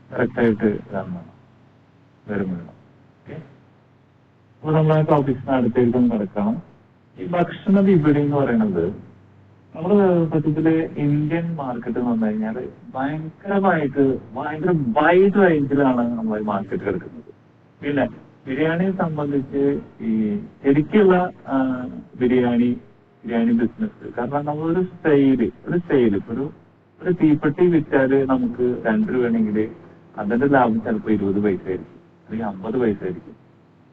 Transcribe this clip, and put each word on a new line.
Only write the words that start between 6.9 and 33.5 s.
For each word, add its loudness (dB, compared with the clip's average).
ഈ -10
ഭക്ഷണ 0
വിപണി 4
എന്ന് 0
പറയുന്നത് 0
നമ്മള് 2
സത്യത്തില് 0
ഇന്ത്യൻ 0
മാർക്കറ്റ് -6
എന്ന് -2
പറഞ്ഞു 0
കഴിഞ്ഞാല് -4
ഭയങ്കരമായിട്ട് -2
ഭയങ്കര -4
വൈഡ് 4
റേഞ്ചിലാണ് 2
നമ്മളെ -4
മാർക്കറ്റ് -4
കിടക്കുന്നത്. -8
പിന്നെ -2
ബിരിയാണിയെ 0
സംബന്ധിച്ച് -2
ഈ -2
ശരിക്കുള്ള, 4
ആ, -2
ബിരിയാണി, 0
ബിരിയാണി 0
ബിസിനസ്, -4
കാരണം -4
നമ്മളൊരു -2
സെയില്, 2
ഒരു -2
സെയില്, 2
ഇപ്പൊ -6
ഒരു, -6
ഒരു -2
തീപ്പെട്ടി 2
വിറ്റാല് 2
നമുക്ക് -2
രണ്ട് 0
രൂപയാണെങ്കില് 0
അതിന്റെ 0
ലാഭം 4
ചിലപ്പോ -4
ഇരുപത് 0
പൈസ 0
ആയിരിക്കും, -8
അല്ലെങ്കിൽ -6
അമ്പത് -6
പൈസ 0
ആയിരിക്കും. -10